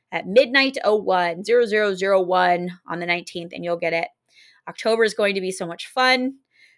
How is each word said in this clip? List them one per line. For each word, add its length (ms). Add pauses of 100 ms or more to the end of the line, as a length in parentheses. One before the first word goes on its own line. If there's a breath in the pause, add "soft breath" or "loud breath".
(120)
at 140
midnight, 580
oh 120
one, 480
zero 240
zero 260
zero 260
one 600 (100)
on 100
the 60
nineteenth, 480
and 100
you'll 140
get 160
it. 140 (600 soft breath)
October 360
is 100
going 220
to 60
be 100
so 160
much 180
fun. 520 (400 soft breath)